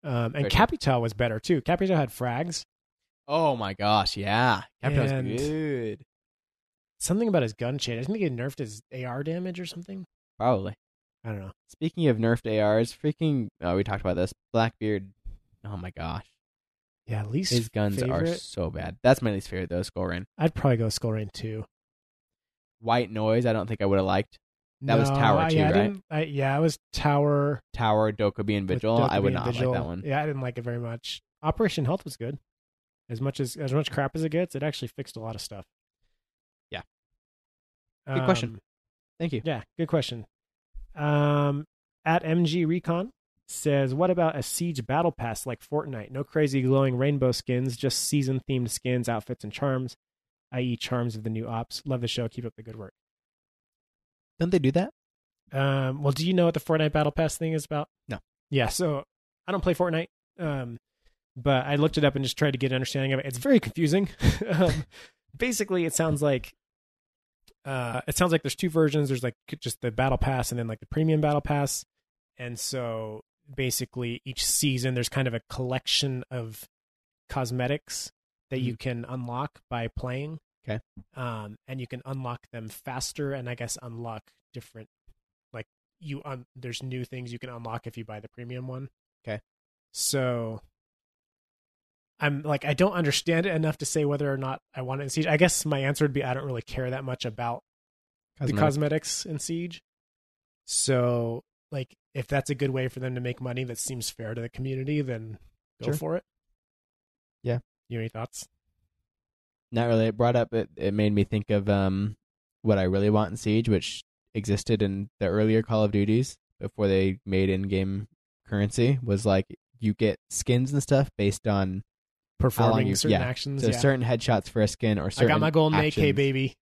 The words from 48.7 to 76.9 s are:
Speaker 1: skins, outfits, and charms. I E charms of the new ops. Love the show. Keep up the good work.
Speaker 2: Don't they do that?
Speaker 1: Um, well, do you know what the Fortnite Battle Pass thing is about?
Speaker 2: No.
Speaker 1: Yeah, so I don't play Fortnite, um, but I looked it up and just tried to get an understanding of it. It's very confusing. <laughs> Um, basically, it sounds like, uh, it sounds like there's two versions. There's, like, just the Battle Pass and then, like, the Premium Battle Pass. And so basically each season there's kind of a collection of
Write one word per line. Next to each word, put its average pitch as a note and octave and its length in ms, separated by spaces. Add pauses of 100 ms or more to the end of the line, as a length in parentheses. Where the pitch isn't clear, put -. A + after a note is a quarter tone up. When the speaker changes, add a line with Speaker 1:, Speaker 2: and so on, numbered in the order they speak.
Speaker 1:
skins, B2 380
outfits, A2+ 360
and G#2+ 80
charms. C3 420 (580)
I B2+ 80
E B2 160
charms A#2+ 400
of G#2+ 80
the A2 60
new A2 180
ops. A#2 380
Love B2+ 160
the A#2 60
show. A#2 200
Keep A#2+ 160
up A2+ 120
the A2 60
good A2 140
work. G#2 160 (1500)
Speaker 2:
Don't E3+ 120
they F#3 80
do C3+ 140
that? F#3+ 180 (640)
Speaker 1:
Um, C3+ 500
well, C#3+ 100
do D3+ 140
you F#3 80
know F3 120
what E3 80
the D#3 60
Fortnite D#3 320
Battle D3+ 200
Pass D#3+ 240
thing D#3+ 160
is D#3 120
about? D3+ 240 (200)
Speaker 2:
No. A2 100 (320)
Speaker 1:
Yeah, B2+ 180
so D3+ 360 (420)
I F3+ 60
don't F#3+ 100
play F3+ 120
Fortnite, E3+ 340 (300)
um, C3+ 400 (580)
but C3 300
I C#3+ 100
looked D#3 220
it D3 60
up C#3 120
and C#3 80
just B2 140
tried D3 140
to C3 60
get C3 140
an C3 40
understanding C3+ 360
of C3 80
it. C3+ 60
It's B2 120
very C4 220
confusing. E3+ 540
<laughs> - 40 (320)
Um, E3+ 220 (640)
basically, G3+ 480
it D#3+ 100
sounds D3+ 280
like, C#3 300 (1120)
uh, B2+ 420
it D3 100
sounds F3+ 160
like E3 100
there's C3+ 140
two F#3 120
versions. D3+ 400
There's, B2+ 140
like, A#2+ 120 (260)
just - 200
the A#2+ 100
Battle B2+ 280
Pass C3 340
and A#2+ 60
then, A#2 100
like, A2 120
the - 60
Premium D#3 340
Battle D3 200
Pass. C#3+ 440 (520)
And A#2+ 220
so A2+ 640 (320)
basically B2 680
each - 200
season C3 500
there's A#2+ 140
kind C3+ 200
of A#2 60
a A#2 60 (100)
collection B2+ 800
of A2+ 380 (600)